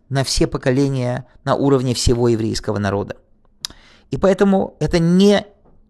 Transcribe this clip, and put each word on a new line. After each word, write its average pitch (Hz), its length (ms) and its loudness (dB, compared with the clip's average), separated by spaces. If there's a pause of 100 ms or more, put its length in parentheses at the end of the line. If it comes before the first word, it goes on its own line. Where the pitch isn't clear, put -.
на 135 160 -2
все - 240 0
поколения, 131 800 -2 (160)
на 135 100 -2
уровне 131 400 0
всего 120 340 2
еврейского 110 500 -2
народа. 101 400 -4 (920)
И 139 60 -4
поэтому 196 640 0
это 156 180 -2
не 185 480 4 (440)